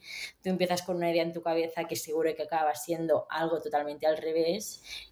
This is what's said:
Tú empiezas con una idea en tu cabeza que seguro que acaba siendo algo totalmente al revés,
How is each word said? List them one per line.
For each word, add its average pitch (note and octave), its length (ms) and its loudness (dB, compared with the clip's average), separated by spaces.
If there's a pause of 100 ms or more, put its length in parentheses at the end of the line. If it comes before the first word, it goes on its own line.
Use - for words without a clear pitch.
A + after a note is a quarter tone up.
(420)
Tú F#3+ 60 -2
empiezas F3+ 320 2
con F3+ 160 -2
una E3+ 140 2
idea E3 120 4
en E3+ 120 -2
tu E3 80 -6
cabeza E3 420 0
que E3 100 -6
seguro D#3+ 400 0
que D#3 100 -6
acaba D#3 300 2
siendo E3 540 0
algo D#3+ 320 0
totalmente D3 460 -2
al D#3 100 4
revés, E3 640 0 (300)